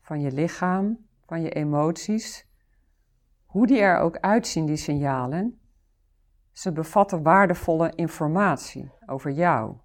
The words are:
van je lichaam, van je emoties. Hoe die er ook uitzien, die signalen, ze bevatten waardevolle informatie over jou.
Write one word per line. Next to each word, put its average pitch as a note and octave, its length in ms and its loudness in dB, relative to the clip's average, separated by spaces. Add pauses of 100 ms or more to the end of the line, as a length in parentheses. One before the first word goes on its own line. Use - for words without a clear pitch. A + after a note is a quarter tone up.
van D3+ 200 -8
je C#3+ 120 -2
lichaam, F#3 720 -2 (200)
van E3 160 -6
je D#3+ 80 -4
emoties. D3+ 960 -2 (960)
Hoe G#3+ 220 2
die A3+ 140 4
er F#3+ 180 4
ook E3+ 200 0
uitzien, G3 480 2
die D3+ 100 0
signalen, C#3+ 840 -2 (920)
ze - 200 -6
bevatten E3+ 500 0
waardevolle E3 720 4
informatie D#3 960 -2 (160)
over C3+ 240 -6
jou. C#3 540 0